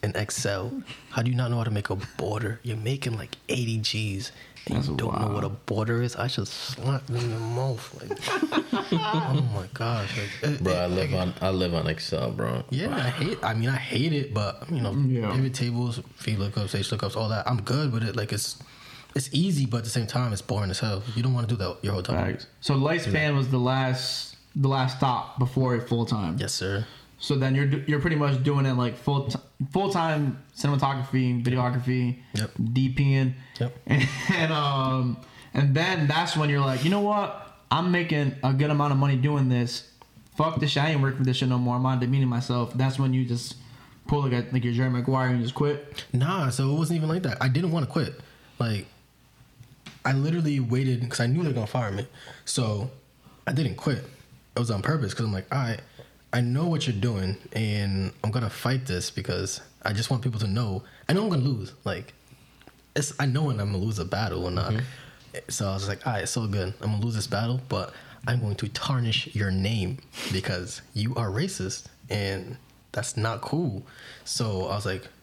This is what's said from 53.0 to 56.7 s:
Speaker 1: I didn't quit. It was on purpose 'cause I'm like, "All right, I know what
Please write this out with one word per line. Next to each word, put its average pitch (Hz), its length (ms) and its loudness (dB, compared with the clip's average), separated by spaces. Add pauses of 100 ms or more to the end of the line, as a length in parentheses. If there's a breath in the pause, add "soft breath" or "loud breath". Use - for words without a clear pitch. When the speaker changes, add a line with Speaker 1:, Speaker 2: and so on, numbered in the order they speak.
Speaker 1:
I - 80 -2
didn't 127 220 0
quit. 131 300 -2 (500)
It - 40 0
was 117 120 0
on 101 100 0
purpose 139 320 0
'cause 117 120 -2
I'm 107 80 0
like, 95 200 -4
"All 139 60 0
right, 117 220 -2 (520 loud breath)
I 123 80 4
know 131 260 2
what 160 200 0